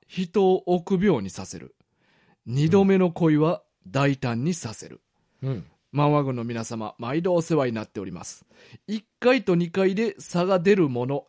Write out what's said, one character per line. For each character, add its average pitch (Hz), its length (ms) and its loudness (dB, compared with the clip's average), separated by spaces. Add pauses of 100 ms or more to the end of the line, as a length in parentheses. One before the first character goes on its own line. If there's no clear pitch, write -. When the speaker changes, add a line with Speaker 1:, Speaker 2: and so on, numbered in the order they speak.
Speaker 1:
人 185 440 0
を 185 160 2
臆 175 400 0
病 139 160 2
に 95 80 -8
さ 92 160 -12
せ 92 120 -14
る。 65 160 -18 (720)
二 139 240 0
度 196 160 6
目 196 140 4
の 180 140 2
恋 160 260 2
は 156 240 0 (260)
大 135 300 0
胆 120 260 -2
に 175 80 0
さ 117 220 -8
せ 76 160 -16
る。 62 100 -18 (420)
Speaker 2:
う 131 60 -4
ん。 120 160 -6 (300)
Speaker 1:
漫 147 180 4
画 147 100 4
軍 135 140 -2
の 117 80 -6
皆 117 200 -6
様、 110 340 -8
毎 135 240 -4
度 185 100 0
お 175 80 2
世 165 140 -2
話 139 140 2
に 120 40 -2
な 110 120 -6
っ - 40 -16
て - 100 -10
お 98 60 -6
り 95 80 -10
ま 85 120 -12
す。 - 200 -16 (420)
一 214 200 -8 (120)
回 247 240 2
と 190 120 2
二 170 160 0
回 190 240 0
で 220 240 -2
差 - 260 -4
が 190 140 2
出 180 180 4
る 160 140 2
も 123 160 -4
の 139 220 -4